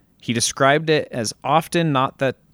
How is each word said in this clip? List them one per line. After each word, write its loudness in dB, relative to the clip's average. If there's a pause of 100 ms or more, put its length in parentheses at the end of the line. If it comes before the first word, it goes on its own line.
(200)
He -6
described 0
it 0
as -6 (120)
often 0
not 0
that -2 (180)